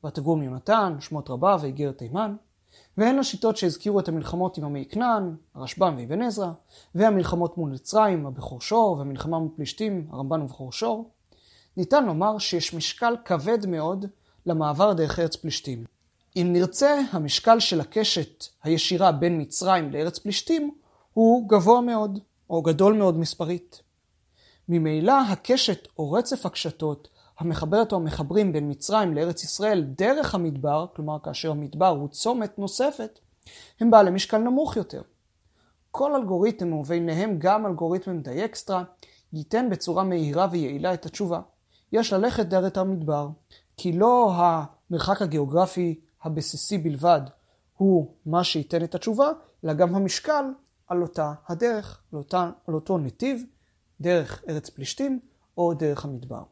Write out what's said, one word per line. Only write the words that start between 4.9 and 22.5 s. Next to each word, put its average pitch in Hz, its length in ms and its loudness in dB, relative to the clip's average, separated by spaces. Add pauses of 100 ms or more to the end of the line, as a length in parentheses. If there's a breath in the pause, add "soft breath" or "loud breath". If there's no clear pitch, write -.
כנען, 208 460 -2 (200)
הרשב"ם 156 420 -2
ואבן 127 240 -6
עזרא, 208 300 -4 (440 soft breath)
והמלחמות 175 640 2
מול 156 140 -4
מצרים, 185 540 0
הבכור 131 360 -12
שור, 208 360 2
והמלחמה 139 420 -4
מול 160 160 -2
פלישתים, 180 560 -4
הרמב"ן 139 300 -4
ובכור 127 300 -10
שור, 226 400 -4 (680 soft breath)
ניתן 254 280 2
לומר 202 320 0
שיש 170 360 -4
משקל 233 420 -2 (100)
כבד 202 400 0
מאוד 180 400 -4 (400 soft breath)
למעבר 160 480 2
דרך 165 260 0
ארץ 165 160 0
פלישתים. 131 480 -8 (520)
אם 180 180 2
נרצה, 185 460 4 (120)
המשקל 175 480 4
של 175 220 0
הקשת - 640 -2 (200)
הישירה 170 480 2
בין 165 300 0
מצרים 170 500 0
לארץ 151 280 -4
פלישתים 294 520 -2 (420 soft breath)
הוא 226 360 6
גבוה 214 320 6
מאוד, 214 380 -2 (300)